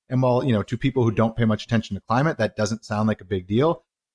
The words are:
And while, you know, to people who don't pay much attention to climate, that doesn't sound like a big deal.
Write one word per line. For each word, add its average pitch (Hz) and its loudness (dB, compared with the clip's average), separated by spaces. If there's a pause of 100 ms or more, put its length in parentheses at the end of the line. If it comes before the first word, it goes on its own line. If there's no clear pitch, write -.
And 127 0
while, 127 2
you 135 2
know, 101 2
to - -6
people 131 0
who 113 2
don't 113 0
pay 120 0
much 110 0
attention 110 -2
to 95 -10
climate, 143 0
that 104 -2
doesn't 107 -4
sound 107 -2
like 107 -2
a 101 -20
big 92 -6
deal. 143 0 (320)